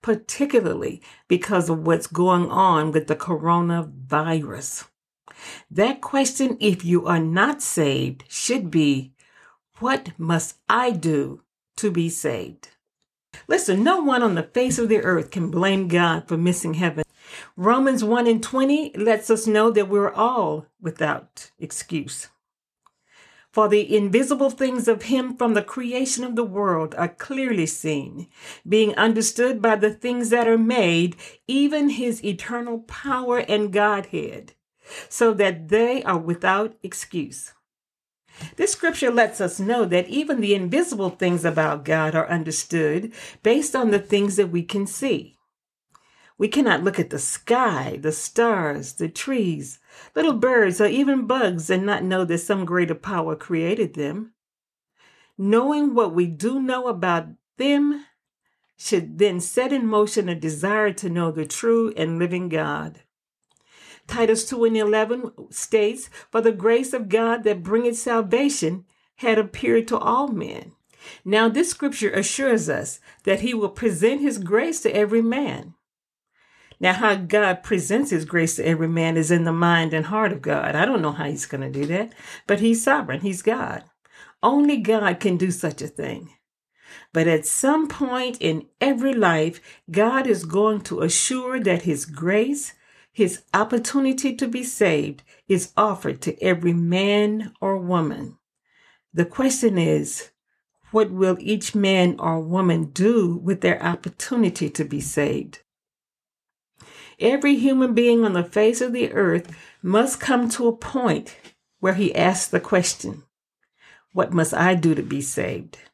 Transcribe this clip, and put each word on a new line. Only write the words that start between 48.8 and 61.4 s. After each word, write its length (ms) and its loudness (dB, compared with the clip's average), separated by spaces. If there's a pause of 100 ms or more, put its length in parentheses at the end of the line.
the 120 -4
trees, 720 -4 (380)
little 160 2
birds, 480 4
or 40 6
even 420 2
bugs 420 0
and 160 0
not 180 -2
know 220 0
that 140 0
some 260 -2
greater 280 0
power 440 -4
created 560 -2
them. 400 -8 (1040)
Knowing 560 2
what 200 2
we 140 2
do 340 -4
know 260 -2
about 400 -2 (280)
them 500 0 (680)
should 420 -4
then 220 2
set 320 -2
in 160 0
motion 400 2
a 80 -2
desire 560 0
to 160 -8
know 240 0
the 140 -6